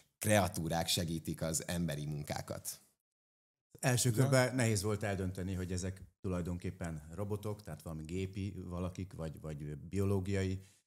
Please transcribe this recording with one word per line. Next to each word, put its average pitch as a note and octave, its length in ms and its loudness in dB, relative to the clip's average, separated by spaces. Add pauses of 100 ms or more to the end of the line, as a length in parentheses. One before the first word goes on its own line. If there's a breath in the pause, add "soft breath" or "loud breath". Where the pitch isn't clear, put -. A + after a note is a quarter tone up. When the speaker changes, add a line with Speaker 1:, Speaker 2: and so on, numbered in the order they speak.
(180 loud breath)
Speaker 1:
kreatúrák E2+ 680 4
segítik E2 540 0
az D#2+ 260 0
emberi D#2+ 380 -2
munkákat. - 720 -6 (1000)
Speaker 2:
Első B2+ 300 4
Speaker 3:
Ja. G#2+ 60 4
Speaker 2:
körben B2+ 400 6
nehéz A2+ 260 4
volt G#2 220 0
eldönteni, F#2+ 500 -2
hogy F#2 180 -2
ezek F#2 300 -4 (200)
tulajdonképpen F2 800 -4 (140)
robotok, G2+ 460 -4
tehát D#2 200 -10
valami D#2+ 220 -8
gépi F#2+ 500 -4 (120)
valakik, F2+ 480 -4
vagy, D#2+ 280 -6
vagy D2+ 360 -6
biológiai, F#2+ 840 0 (260 loud breath)